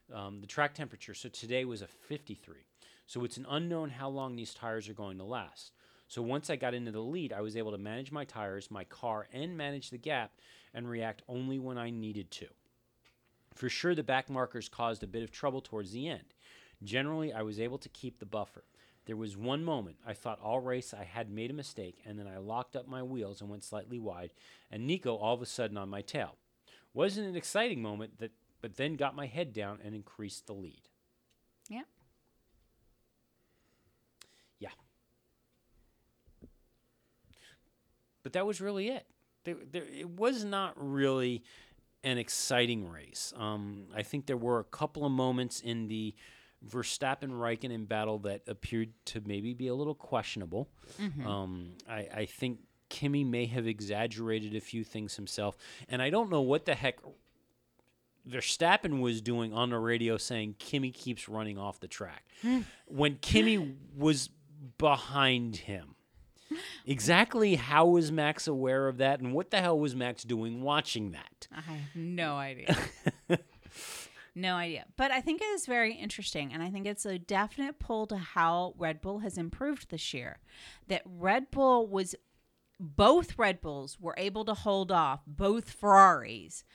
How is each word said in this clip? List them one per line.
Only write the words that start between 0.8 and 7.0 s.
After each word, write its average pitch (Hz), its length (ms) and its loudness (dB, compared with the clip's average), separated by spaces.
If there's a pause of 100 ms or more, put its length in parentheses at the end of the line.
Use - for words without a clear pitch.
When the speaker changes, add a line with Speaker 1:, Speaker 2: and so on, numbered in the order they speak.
Speaker 1:
so - 140 -14
today 123 360 -2
was 113 180 -6
a 90 40 -10
fifty-three. - 800 -14 (400)
So 123 160 -8
it's 120 140 -6
an 131 120 -12
unknown 160 420 -4
how 131 180 -8
long 135 260 -6
these 117 200 -10
tires 110 340 -6
are 107 60 -12
going 95 240 -10
to 92 60 -12
last. 104 480 -12 (360)
So 127 140 -8
once 135 260 -4
I 160 80 -2
got 123 180 -2
into 120 180 -6
the 110 100 -6